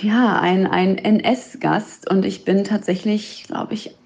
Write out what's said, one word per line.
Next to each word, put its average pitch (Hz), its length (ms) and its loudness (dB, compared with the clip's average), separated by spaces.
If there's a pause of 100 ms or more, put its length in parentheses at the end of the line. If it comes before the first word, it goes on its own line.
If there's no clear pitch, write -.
ja, 214 380 2
ein, 185 280 2
ein 185 300 2
N-S-Gast. - 1120 -2
Und 190 140 2
ich 190 220 -6
bin 190 180 2
tatsächlich, 208 840 -2
glaub - 260 -6
ich - 220 -12 (100)